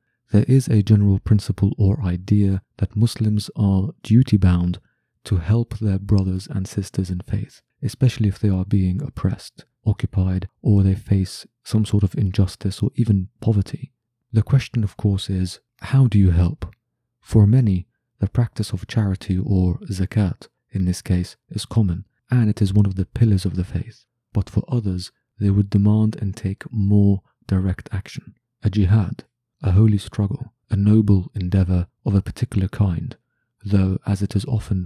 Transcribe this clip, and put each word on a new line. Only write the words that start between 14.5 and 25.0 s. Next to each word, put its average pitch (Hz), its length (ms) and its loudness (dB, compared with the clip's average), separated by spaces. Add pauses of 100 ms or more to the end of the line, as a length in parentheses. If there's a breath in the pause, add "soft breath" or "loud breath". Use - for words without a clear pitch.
of - 140 -6
course, 98 320 -2
is, 92 300 -4 (220)
how 135 260 2
do 104 100 2
you 95 140 6
help? 85 340 0 (560)
For 107 240 4
many, 104 420 2 (320)
the 101 80 -2
practice - 460 -4
of 98 140 -8
charity 95 500 -2
or 92 480 0
zakat, 95 640 -4 (240)
in 95 140 -4
this 90 160 -2
case, 90 360 -2 (120)
is - 160 -8
common, 95 400 -2 (260)
and 120 180 2
it 104 120 -2
is 98 120 0
one 101 140 4
of 95 80 -4
the 92 100 -4
pillars 107 400 0
of 90 100 -4
the 90 80 -2
faith. - 420 -10 (280)
But - 160 -4
for - 180 -2
others, 101 440 -4 (280)